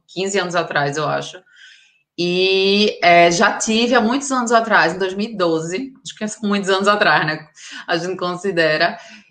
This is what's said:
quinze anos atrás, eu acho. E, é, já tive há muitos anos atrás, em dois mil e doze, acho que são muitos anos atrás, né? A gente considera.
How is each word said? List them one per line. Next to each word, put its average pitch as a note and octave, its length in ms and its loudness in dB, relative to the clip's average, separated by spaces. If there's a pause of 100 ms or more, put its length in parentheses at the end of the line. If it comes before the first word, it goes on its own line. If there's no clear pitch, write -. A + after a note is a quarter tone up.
quinze G3 320 -6
anos F3 160 -4
atrás, D3+ 440 -2
eu D3+ 100 -2
acho. C#3+ 340 -6 (760)
E, F#3+ 840 0
é, F3 300 6
já G3+ 260 2
tive A3+ 380 0
há A#3 60 4
muitos B3+ 300 -2
anos A#3+ 200 -2
atrás, G#3 420 2
em F#3 60 -8
dois F#3 160 -4
mil A3 160 -6
e A3 40 -14
doze, F3 580 -2 (120)
acho - 100 -16
que G#3+ 120 -8
são G#3 200 -8
muitos G3+ 220 -2
anos G3 180 0
atrás, F#3 380 4
né? D#3 220 -6 (400)
A F3 100 -2
gente F3+ 200 -6
considera. F3 840 0 (320)